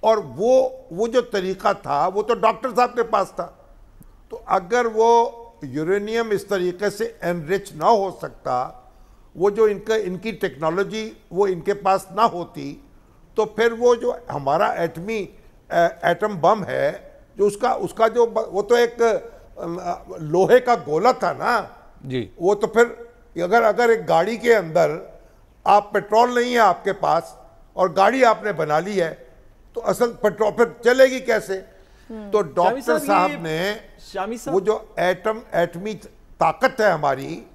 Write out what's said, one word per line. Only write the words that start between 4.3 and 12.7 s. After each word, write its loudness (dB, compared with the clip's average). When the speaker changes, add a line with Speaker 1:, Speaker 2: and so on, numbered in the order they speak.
Speaker 1:
तो -14
अगर 0
वो 2
यूरेनियम -2
इस -4
तरीके -2
से -8
एनरिच -4
ना -4
हो 2
सकता, -6
वो 2
जो 2
इनका, -2
इनकी -6
टेक्नोलॉजी, -4
वो 0
इनके -4
पास -2
ना 2
होती, -6